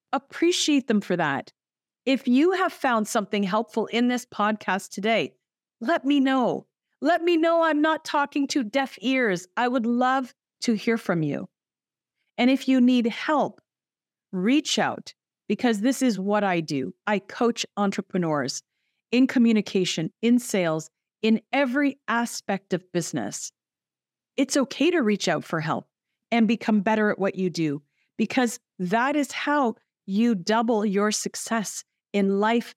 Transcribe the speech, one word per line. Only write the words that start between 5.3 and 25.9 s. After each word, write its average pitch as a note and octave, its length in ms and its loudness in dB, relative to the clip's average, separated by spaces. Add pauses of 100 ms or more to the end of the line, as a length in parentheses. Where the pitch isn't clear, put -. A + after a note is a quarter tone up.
let D4 240 -2
me C#4+ 160 2
know. B3+ 460 0 (360)
Let E4 200 2
me E4+ 140 2
know E4 260 2
I'm D4+ 200 2
not D#4 220 0
talking C#4+ 440 -2
to C#4 160 0
deaf C4+ 360 -2
ears. A#3 460 0 (100)
I B3 120 0
would B3 180 0
love B3+ 480 0 (280)
to A#3 120 2
hear A3+ 220 0
from F3 260 -2
you. D3+ 260 -4 (880)
And B3 120 4
if C4 180 0
you C4 120 4
need B3 260 4
help, - 540 -2 (720)
reach A#3 460 0
out, C#3 340 -4 (360)
because G#3+ 320 0
this B3+ 200 0
is A#3+ 180 2
what G3+ 260 0
I F3+ 160 0
do. D3+ 340 -4 (120)
I G#3 120 2
coach - 480 -2 (100)
entrepreneurs F3 840 -2 (480)
in B3+ 160 4
communication, G#3 840 0 (100)
in A#3+ 160 4
sales, E3+ 520 -2 (320)
in A3 180 2 (120)
every C#4 460 0 (100)
aspect A3+ 640 -4
of F3 200 -4
business. C#3+ 600 -6 (840)
It's C#4 200 0
okay C#4 340 0
to F4 100 2
reach G#3 280 0
out D#3 160 0
for E3 160 -4
help D#3 260 -4 (440)